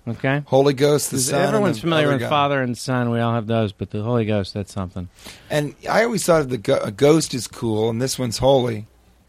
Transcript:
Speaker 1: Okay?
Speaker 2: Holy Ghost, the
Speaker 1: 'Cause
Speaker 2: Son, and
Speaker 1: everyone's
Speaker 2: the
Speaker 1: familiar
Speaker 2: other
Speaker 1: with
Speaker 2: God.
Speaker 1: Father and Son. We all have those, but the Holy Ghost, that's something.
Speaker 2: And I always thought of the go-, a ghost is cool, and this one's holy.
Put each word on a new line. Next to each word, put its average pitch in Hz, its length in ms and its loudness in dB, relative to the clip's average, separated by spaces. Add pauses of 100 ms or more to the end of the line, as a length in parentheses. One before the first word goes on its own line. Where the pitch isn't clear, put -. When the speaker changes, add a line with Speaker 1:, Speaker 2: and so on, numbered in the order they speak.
Speaker 1:
Okay? 135 380 -2
Speaker 2:
Holy 139 280 4
Ghost, 143 360 2
the 143 60 -6
Speaker 1:
'Cause 127 100 0
Speaker 2:
Son, 143 140 0
and 143 80 0
Speaker 1:
everyone's 208 280 0
Speaker 2:
the 107 60 -10
Speaker 1:
familiar 160 240 2
Speaker 2:
other 143 80 2
Speaker 1:
with 131 80 0
Speaker 2:
God. 117 80 -4
Speaker 1:
Father 143 320 0
and 123 160 -4
Son. 123 320 -2
We 117 100 0
all 117 140 0
have 110 120 -4
those, 113 260 0
but - 180 -10
the 107 120 -6
Holy 117 220 0
Ghost, 104 300 -2
that's 101 180 -8
something. 90 360 -8 (420)
Speaker 2:
And 147 240 -2 (160)
I 214 140 2
always 240 200 -2
thought 160 180 4
of 131 80 -6
the 127 80 -4
go-, 131 240 0
a - 80 -4
ghost 143 440 4
is 120 140 -6
cool, 110 420 -2
and 113 100 -4
this 131 180 -4
one's 127 200 -4
holy. 123 480 2 (420)